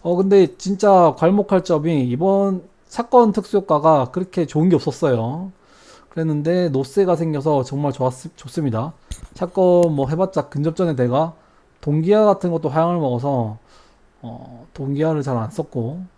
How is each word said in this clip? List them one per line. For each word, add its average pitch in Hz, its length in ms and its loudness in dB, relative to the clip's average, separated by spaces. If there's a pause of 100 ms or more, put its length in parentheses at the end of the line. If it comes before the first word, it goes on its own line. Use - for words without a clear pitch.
어, 175 140 -2
근데 190 420 4
진짜 185 600 4
괄목할 190 460 2
점이 156 440 0
이번 190 560 0 (220)
샷건 240 480 2
특수 202 240 -4
효과가 151 540 2
그렇게 180 340 -4
좋은 156 240 0
게 175 60 4
없었어요. 143 760 -2 (580)
그랬는데 160 600 -2
노세가 165 460 0
생겨서 151 480 -2
정말 139 280 -4
좋았-, 127 440 -6
좋습니다. 135 580 -6 (400)
샷건 175 640 2
뭐 139 120 -2
해봤자 170 420 -2
근접전에 160 460 -2
내가 131 380 0 (480)
동기화 165 420 2
같은 196 280 2
것도 160 180 -4
화양을 170 280 0
먹어서, 123 600 -2 (640)
어, - 520 -18
동기화를 147 500 -2
잘 131 140 -4
안 110 140 -4
썼고 143 500 -8 (160)